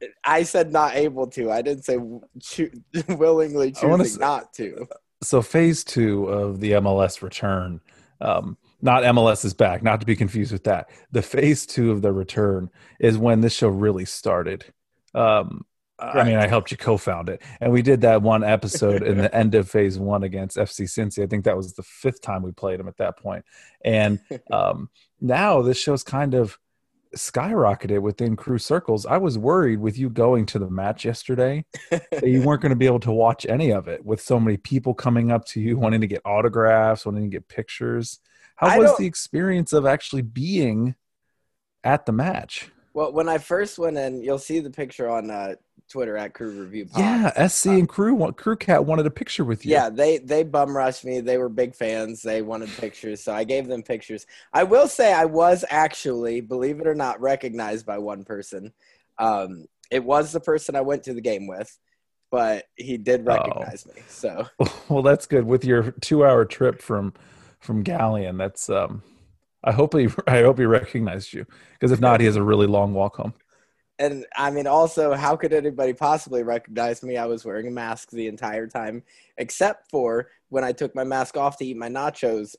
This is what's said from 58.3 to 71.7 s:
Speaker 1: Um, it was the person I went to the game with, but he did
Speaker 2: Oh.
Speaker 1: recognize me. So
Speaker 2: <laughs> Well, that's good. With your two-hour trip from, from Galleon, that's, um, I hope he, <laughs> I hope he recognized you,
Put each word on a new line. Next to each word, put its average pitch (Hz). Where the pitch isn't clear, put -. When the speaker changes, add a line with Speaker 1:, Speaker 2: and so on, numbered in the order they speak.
Speaker 1:
Um, 95
it 127
was 147
the 160
person 156
I 135
went 139
to 131
the 117
game 104
with, 95
but 113
he 123
did 120
Speaker 2:
Oh. 117
Speaker 1:
recognize -
me. -
So 110
Speaker 2:
<laughs> -
Well, 139
that's 139
good. 123
With 127
your 123
two-hour 139
trip -
from, 101
from 107
Galleon, 107
that's, 95
um, 104
I 113
hope 143
he, 127
<laughs> -
I 127
hope 123
he 127
recognized 110
you, -